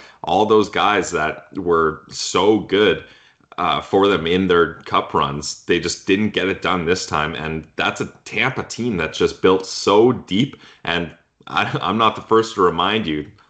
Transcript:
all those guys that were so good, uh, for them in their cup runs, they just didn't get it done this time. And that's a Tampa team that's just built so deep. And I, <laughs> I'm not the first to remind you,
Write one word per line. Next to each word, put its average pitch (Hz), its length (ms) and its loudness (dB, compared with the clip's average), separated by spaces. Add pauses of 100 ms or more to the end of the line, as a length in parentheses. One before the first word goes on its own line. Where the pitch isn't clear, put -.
(240)
all 95 220 2
those 107 240 4
guys 92 420 0
that 78 460 -6
were 82 520 0
so 101 500 0
good, 92 460 2 (540)
uh, 78 220 0
for 101 260 4
them 85 200 2
in 92 180 2
their 85 360 4
cup - 340 -4
runs, 73 500 -4
they 87 140 2
just 85 260 -6
didn't 101 240 2
get 90 180 -2
it 95 140 -4
done 90 240 -2
this 90 220 -2
time. 80 260 -2
And 80 420 -8
that's 95 240 -4
a 117 60 -4 (180)
Tampa 117 380 -4
team 113 360 -6
that's 80 200 -4
just 82 240 0
built 92 240 2
so 110 460 4
deep. 117 460 -4 (260)
And 85 340 -4 (300)
I, 107 320 -2
<laughs> - 20 -4
I'm 92 160 -2
not 110 180 2
the - 60 -10
first 113 320 2
to 101 80 -2
remind 90 460 0
you, 76 240 -6 (180)